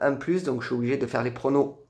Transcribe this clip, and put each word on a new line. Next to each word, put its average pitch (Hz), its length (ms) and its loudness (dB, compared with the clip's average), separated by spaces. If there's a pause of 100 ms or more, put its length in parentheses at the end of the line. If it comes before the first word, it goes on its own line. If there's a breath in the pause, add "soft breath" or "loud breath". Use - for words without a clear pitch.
en 139 160 2
plus, 180 280 0
donc 127 180 -2
je - 60 -8
suis 127 60 -2
obligé 120 220 0
de 131 80 0
faire 117 180 -2
les 123 80 0
pronos 139 440 0 (160)